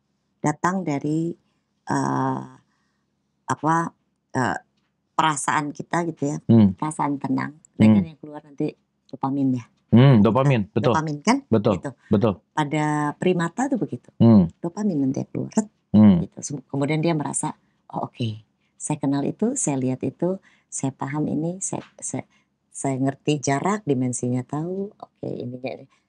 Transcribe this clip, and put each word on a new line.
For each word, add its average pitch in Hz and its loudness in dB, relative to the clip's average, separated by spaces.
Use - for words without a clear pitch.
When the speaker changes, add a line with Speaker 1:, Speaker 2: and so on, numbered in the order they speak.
Speaker 1:
datang 175 -4
dari, 156 -4
eh, 135 -2
apa, 151 0
eh, 120 -2
perasaan 151 0
kita 170 -4
gitu 156 -6
ya, 151 -4
Speaker 2:
Hmm. 107 6
Speaker 1:
perasaan 143 -4
tenang. 131 -4
Dan 110 4
Speaker 2:
Hmm. 101 4
Speaker 1:
yang 80 -14
keluar 151 -18
nanti 151 -6
dopamin 135 -2
ya. 120 -6
Speaker 2:
Hmm, 123 8
dopamin, 113 4
betul. 117 2
Speaker 1:
Dopamin 156 -2
kan? 233 2
Speaker 2:
Betul, 107 2
Speaker 1:
Gitu. - -10
Speaker 2:
betul. 107 2
Speaker 1:
Pada 151 -2
primata 175 -2
tuh 269 -2
begitu. - -10
Speaker 2:
Hmm. 104 6
Speaker 1:
Dopamin 175 -4
nanti 135 -2
yang - -8
keluar. - -8
Ret, - -2
Speaker 2:
Hmm. - 8
Speaker 1:
gitu. - -8
Sem-, 147 -10
kemudian 156 -4
dia 160 0
merasa, 147 -6
"Oh, - -8
oke, 110 -8
saya - -6
kenal 139 -2
itu, 214 -2
saya 139 -2
lihat 127 -4
itu, 180 -4
saya - -6
paham 143 -6
ini, 170 -4
saya, - -8
saya, - -10
saya 135 -6
ngerti 135 -2
jarak, 175 -2
dimensinya 127 -2
tahu, 185 -8
oke, - -16
ininya 127 -10
ini." 135 -16